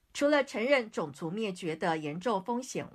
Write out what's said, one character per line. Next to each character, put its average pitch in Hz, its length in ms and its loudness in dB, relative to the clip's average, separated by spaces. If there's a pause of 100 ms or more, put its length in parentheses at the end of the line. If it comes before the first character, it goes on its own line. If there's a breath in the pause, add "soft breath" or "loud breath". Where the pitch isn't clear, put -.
(120)
除 285 140 2
了 285 180 6
承 233 200 -4
认 254 260 4
种 151 220 -4
族 160 180 -6
灭 208 220 -2
绝 165 240 -4
的 165 200 0
严 151 220 -6
重 190 240 0
风 240 180 -2
险 180 340 -8